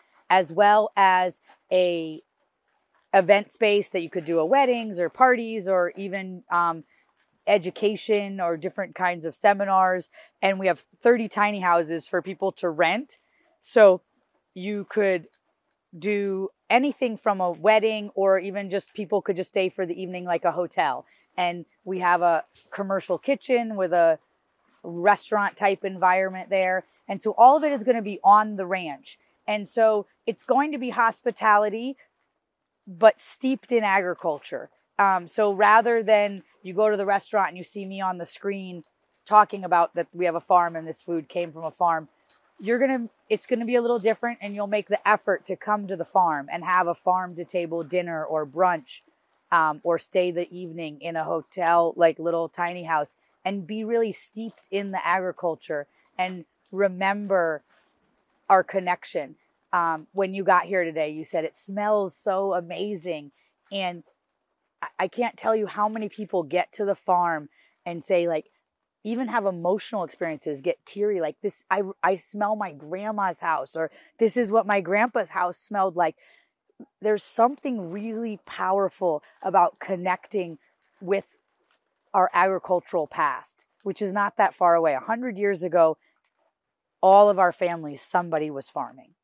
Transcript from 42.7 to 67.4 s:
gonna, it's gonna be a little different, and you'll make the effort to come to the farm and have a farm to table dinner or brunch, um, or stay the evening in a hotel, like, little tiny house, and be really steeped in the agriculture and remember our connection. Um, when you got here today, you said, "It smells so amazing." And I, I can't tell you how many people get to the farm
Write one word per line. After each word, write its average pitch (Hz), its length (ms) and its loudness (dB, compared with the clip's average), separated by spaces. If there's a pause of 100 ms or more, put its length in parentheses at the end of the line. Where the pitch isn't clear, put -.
gonna, 254 300 0 (200)
it's 214 160 -2
gonna 233 220 -4
be 240 80 -2
a 240 80 2
little 240 160 0
different, 220 420 -2
and 202 140 -12
you'll 208 120 -6
make 208 220 -4
the 202 180 -2
effort 202 380 2
to 185 120 -8
come 208 320 -4
to 190 80 -8
the 165 100 -6
farm 156 440 0
and 170 140 -8
have 180 220 2
a 170 80 0
farm 185 400 -2
to 170 100 -10
table 170 400 -4
dinner 170 400 -4
or 156 220 -2
brunch, 165 560 -2 (500)
um, 156 320 4
or 170 140 2
stay 180 320 0
the 170 200 -4
evening 165 520 -12
in 165 140 -6
a 156 80 -4
hotel, 170 720 0
like, 165 220 4
little 165 300 -2
tiny 175 360 -6
house, 156 300 -4 (300)
and 196 220 -6
be 214 180 -8
really 226 280 0
steeped - 580 -16
in 202 220 -6
the 185 140 -6
agriculture 170 800 -4 (300)
and 185 300 -6 (260)
remember 190 920 0 (840)
our 190 160 6
connection. 175 720 -6 (380)
Um, 165 380 -2
when 190 200 -2
you 190 100 -6
got 180 220 4
here 180 200 -2
today, 156 260 -4
you 156 140 -10
said, 160 200 -4
"It 156 100 -8
smells 208 640 -2
so 196 380 -2
amazing." 175 800 -6 (380)
And 180 320 -8 (800)
I, - 60 -10 (140)
I 185 80 0
can't 233 280 -6
tell 220 180 0
you 214 120 -2
how 208 240 -2
many 220 180 -8
people 190 340 -4
get 160 300 -2
to 208 140 -6
the 196 80 0
farm 170 560 -2 (340)